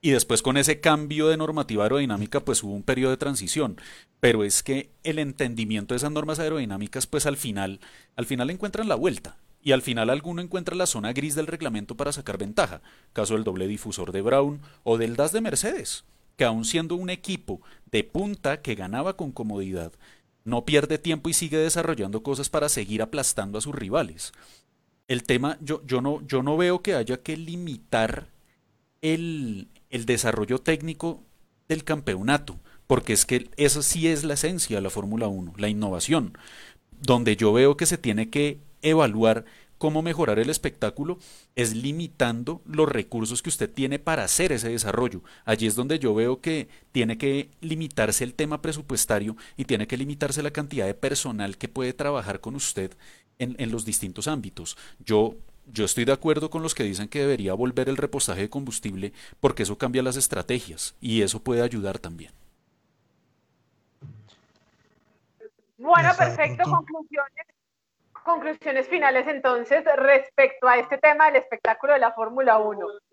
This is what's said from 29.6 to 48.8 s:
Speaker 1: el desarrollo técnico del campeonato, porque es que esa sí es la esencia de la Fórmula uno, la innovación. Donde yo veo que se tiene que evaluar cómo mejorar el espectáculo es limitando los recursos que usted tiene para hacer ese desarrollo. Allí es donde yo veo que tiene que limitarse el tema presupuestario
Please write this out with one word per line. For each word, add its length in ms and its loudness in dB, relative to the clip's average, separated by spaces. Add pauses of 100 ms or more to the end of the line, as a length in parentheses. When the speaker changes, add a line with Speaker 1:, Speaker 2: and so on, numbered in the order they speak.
Speaker 1:
el 160 -6
desarrollo 520 0
técnico 640 -4 (460)
del 160 -2
campeonato, 760 -2 (280)
porque 280 2
es 100 4
que 320 0
esa 260 4
sí 260 2
es 160 0
la 100 -2
esencia 420 -2
de 60 -2
la 80 -2
Fórmula 380 -2
uno, 280 -6
la 120 -2
innovación. 680 0 (640)
Donde 360 4
yo 180 6
veo 240 8
que 80 0
se 100 2
tiene 320 0
que 300 0 (240)
evaluar 600 4 (320)
cómo 240 0
mejorar 380 0
el 100 2
espectáculo 720 -4 (380)
es 180 0
limitando 920 -2
los 240 4
recursos 540 -2
que 80 -4
usted 200 -2
tiene 280 -2
para 260 -2
hacer 280 2
ese 180 -2
desarrollo. 500 -2 (240)
Allí 220 2
es 80 2
donde 240 0
yo 160 2
veo 260 2
que 280 -4 (240)
tiene 260 0
que 320 -2 (100)
limitarse 640 -2
el 100 -10
tema 280 -4
presupuestario 760 -2 (200)